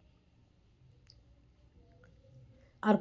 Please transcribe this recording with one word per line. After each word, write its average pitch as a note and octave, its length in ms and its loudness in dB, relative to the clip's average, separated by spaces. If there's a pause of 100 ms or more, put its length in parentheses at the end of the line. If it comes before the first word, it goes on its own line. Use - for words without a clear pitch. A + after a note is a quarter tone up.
(2750)
আর G#3 180 12